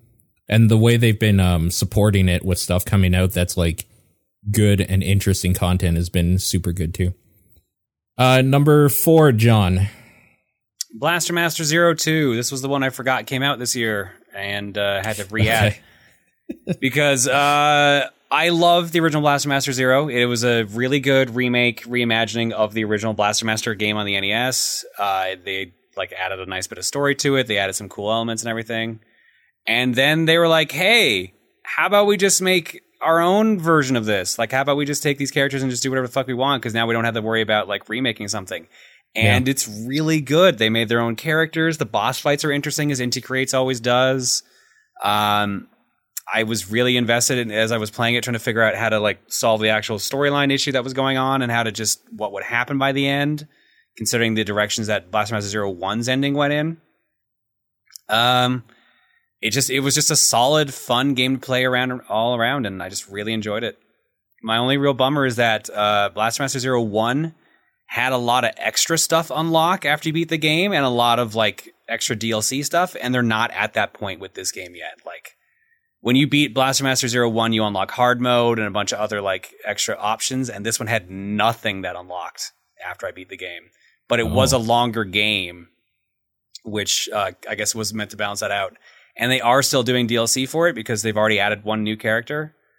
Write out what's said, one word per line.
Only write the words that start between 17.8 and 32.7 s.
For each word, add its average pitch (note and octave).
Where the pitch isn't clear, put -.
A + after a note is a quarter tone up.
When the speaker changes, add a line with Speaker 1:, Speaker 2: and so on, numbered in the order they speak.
Speaker 2:
I D#3
love E3+
the E3
original D3+
Blaster C#3+
Master C#3
Zero. C3
It B2
was A#2+
a A#2
really B2
good C3+
remake, B2
reimagining A2+
of G#2
the A2
original G#2+
Blaster G#2
Master A2
game G#2+
on G#2+
the G2+
N G2
E G2+
S. B2
Uh, F#2+
they, F#2+
like, F#2
added F#2+
a F#2
nice F#2
bit -
of F#2
story C#3+
to C#3
it. B2+
They G#2
added G2
some G2+
cool G#2
elements A2+
and A#2
everything. A2+
And B2
then D3
they E3
were E3+
like, D#3+
"Hey, D3
how -
about G3+
we G#3
just F#3+
make F#3